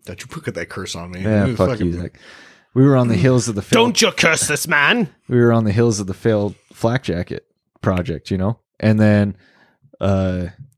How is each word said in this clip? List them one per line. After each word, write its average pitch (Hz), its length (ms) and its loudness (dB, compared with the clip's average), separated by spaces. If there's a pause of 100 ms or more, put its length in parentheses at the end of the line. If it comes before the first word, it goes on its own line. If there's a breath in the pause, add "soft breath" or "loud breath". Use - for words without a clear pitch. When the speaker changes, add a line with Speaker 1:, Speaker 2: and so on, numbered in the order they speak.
Speaker 1:
Don't 92 160 -14
you - 60 -18
put - 260 -12
that 85 160 -12
curse - 260 -12
on 87 160 -12
me. 90 100 -14
Speaker 2:
Yeah, 104 260 0
Speaker 1:
Ooh, 117 80 -2
Speaker 2:
fuck 95 160 2
Speaker 1:
fucking 104 160 -2
Speaker 2:
you, 85 60 -2
Zach. 87 260 -10 (540 loud breath)
We 131 100 4
were 139 140 6
on 123 120 2
the 113 60 2
heels 127 320 2
of 110 80 -6
the 101 60 -4
failed 226 240 2
Speaker 3:
Don't 240 160 0
you 202 100 2
curse 165 360 0
this 147 200 -4
man. 160 460 2 (140)
Speaker 2:
We 123 120 0
were 120 140 6
on 113 120 2
the 104 60 2
heels 113 280 2
of 95 80 -6
the 92 60 -8
failed 104 420 -2 (180)
Flak 117 300 -2
Jacket - 420 -6 (360)
project, 90 500 -4
you 98 60 0
know? 98 220 -2 (200)
And 107 200 2
then, 104 360 2 (640 soft breath)
uh, 92 480 -2 (300)